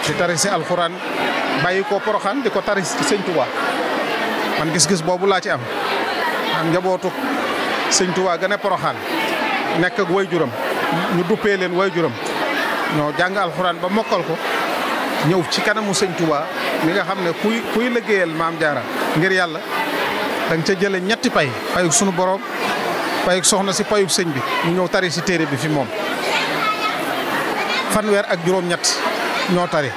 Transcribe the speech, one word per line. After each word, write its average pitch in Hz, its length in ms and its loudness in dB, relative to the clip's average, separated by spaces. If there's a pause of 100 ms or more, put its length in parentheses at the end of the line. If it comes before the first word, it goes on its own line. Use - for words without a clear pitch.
di 151 80 0
tari 175 220 2
si 196 120 0
alxuraan, 175 440 0 (680)
bàyyi 185 260 2
ko 196 160 2
Poroxaan 214 380 0
di 233 80 2
ko 202 100 0
tari 202 240 0
si - 180 -4
Sëñ 202 220 2
Touba. 151 220 2 (1120)
Man 156 140 0
gis-gis 160 300 2
boobu 180 240 0
laa 190 140 4
ci 202 100 -6
am. 147 100 0 (1000)
Am 160 100 2
njabootu 180 400 2 (800)
Sëñ 185 240 2
Touba 185 220 2
ga 180 120 -2
ne 202 100 2
Poroxaan, 156 380 0 (840)
nekk 180 200 0
ak 175 100 0
waajuram, 170 400 2 (640)
ñu 175 120 2
duppee 208 280 2
leen 185 160 0
waajuram, 175 400 2 (840)
ñoo 147 200 2
jàng 185 220 2
alxuraan 175 420 0
ba 180 80 -2
mokkal 202 380 2
ko, 165 100 0 (920)
ñëw 180 220 4
ci - 120 0
kanamu 214 320 0
Sëñ 190 240 2
Touba 156 260 2 (400)
mi 160 80 4
nga 190 120 0
xam 190 200 -2
ne 170 60 2 (100)
kuy, 220 220 0 (100)
kuy 233 160 2
liggéeyal 202 460 2
Maam 165 260 0
Jaara 143 220 2 (340)
ngir 185 160 4
Yàlla, 180 280 2 (880)
da 165 60 2
nga 160 100 0
ca 196 140 4
jële 196 200 2
ñetti 220 300 0
pay, 156 180 2 (260)
payug 180 180 2
sunu 196 180 4
Borom, 185 300 2 (840)
payug 185 200 2
soxna 196 280 4
si, 202 120 0
payug 202 260 4
sëñ 170 240 0
bi. 131 60 -2 (260)
Ñu 170 60 2 (100)
ñëw 175 60 0
tari 185 240 2
si 165 100 -2
téere 165 240 2
bi 143 100 -2
fi 135 120 -2
moom. 147 180 2 (2000)
Fanweer 208 360 2
ak 185 180 -2
juróom-ñett 180 380 0 (680)
ñoo 175 160 2
tari. 147 280 0